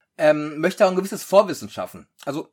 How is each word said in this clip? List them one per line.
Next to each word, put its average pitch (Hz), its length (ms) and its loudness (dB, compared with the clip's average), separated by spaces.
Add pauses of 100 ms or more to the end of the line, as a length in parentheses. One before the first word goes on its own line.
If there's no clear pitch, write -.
(160)
Ähm, 151 420 0
möchte 190 280 2
auch 185 40 4
ein 185 60 -2
gewisses 190 260 -4
Vorwissen 185 460 2
schaffen. - 400 -12 (160)
Also 143 280 -8